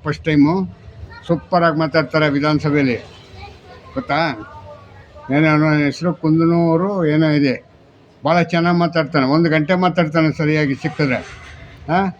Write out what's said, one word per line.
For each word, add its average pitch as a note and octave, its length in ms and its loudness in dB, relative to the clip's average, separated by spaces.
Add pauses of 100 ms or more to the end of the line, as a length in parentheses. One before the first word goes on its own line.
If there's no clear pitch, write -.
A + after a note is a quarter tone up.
ಫಸ್ಟ್ D3 200 -6
ಟೈಮು D#3+ 540 2 (480)
ಸೂಪರಾಗಿ E3+ 520 2
ಮಾತಾಡ್ತಾರೆ D#3 500 2
ವಿಧಾನಸಭೆಯಲ್ಲಿ. C#3+ 680 0 (960)
ಗೊತ್ತಾ? C#3 260 -4 (1160)
ಏನೋ D#3 140 4
ಅವನ D3+ 260 2
ಹೆಸರು D3+ 380 -2
ಕುಂದನೂರು E3 920 2
ಏನೋ D#3 240 2
ಇದೆ, C#3+ 340 0 (600)
ಭಾಳ E3+ 180 2
ಚೆನ್ನಾಗಿ F3 360 0
ಮಾತಾಡ್ತಾನೆ, D#3+ 480 0
ಒಂದು D#3 240 2
ಗಂಟೆ D#3 240 0
ಮಾತಾಡ್ತಾನೆ E3+ 580 0
ಸರಿಯಾಗಿ D3+ 420 0
ಸಿಕ್ಕಿದ್ರೆ. C3+ 460 -2 (720)
ಆ? F#3+ 120 2 (160)